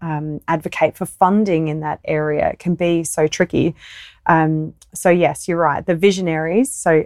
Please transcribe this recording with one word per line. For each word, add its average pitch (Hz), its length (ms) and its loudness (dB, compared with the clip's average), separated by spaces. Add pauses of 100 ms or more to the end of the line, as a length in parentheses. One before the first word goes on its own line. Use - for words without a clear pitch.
um, 156 480 -6
advocate 160 480 -2
for 185 80 -8
funding 185 640 2
in 151 120 -4
that 151 240 -6
area. 151 460 0
It - 80 -8
can 175 160 -2
be 170 300 0
so 156 220 -2
tricky. 165 480 0 (520)
Um, 156 480 2 (200)
so - 160 2
yes, 175 360 2
you're 170 120 -2
right. 151 260 0
The 180 100 0
visionaries, 180 800 0
so, 160 340 2